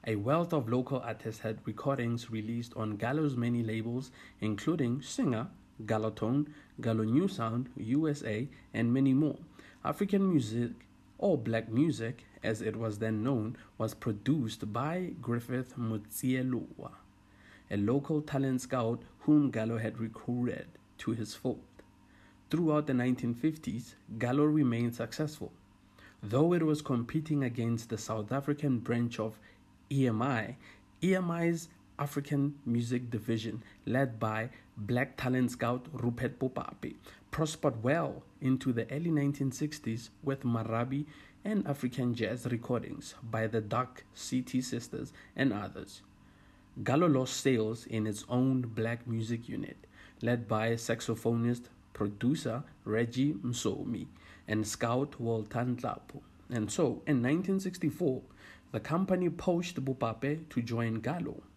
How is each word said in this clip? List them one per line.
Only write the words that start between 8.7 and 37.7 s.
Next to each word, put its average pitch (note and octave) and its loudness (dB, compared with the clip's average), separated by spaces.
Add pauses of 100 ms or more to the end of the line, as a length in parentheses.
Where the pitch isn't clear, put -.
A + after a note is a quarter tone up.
and A#2 2
many C3 6
more. D3 4 (460)
African G3 2
music, A#2+ 2 (440)
or F3+ 4
black A2+ 0
music, A#2 2 (200)
as A2 0
it G#2+ -2
was A2 -2
then A2 0
known, A#2 0 (220)
was A2 -2
produced A2+ 0
by E3 -2 (100)
Griffith A#2+ -2
Mutsioeloa, B2 -2 (800)
a G2+ -2
local C#3 2
talent C3+ 0
scout A#2+ 0 (180)
whom D3 6
Gallo A2+ 0
had A2 -2
recruited A#2+ -2 (300)
to - -2
his A2 -4
fold. - -4 (880)
Throughout D3+ 4
the C#3 2
nineteen B2 2
fifties, D3+ -2 (240)
Gallo C3 4
remained A#2+ 4
successful. - -4 (680)
Though C3+ 4
it E3 4
was D3+ 2
competing C#3+ 0
against A#2 0
the A2+ -2
South A2 -4
African C#3 0
branch A#2+ 0
of G#2+ -4 (540)
E C3 4
M A2 2
I, A#2+ 0 (440)
E F#3 4
M F3+ 0
I's E3+ 0 (280)
African C#3+ 0 (100)
music A#2+ 0
division, A2+ -2 (240)
led A#2 0
by A2 -2 (260)
black A#2+ 0
talent B2+ 2
scout B2 -2
Rupert A#2+ -2
Bopape, - -4 (340)
prospered D3 0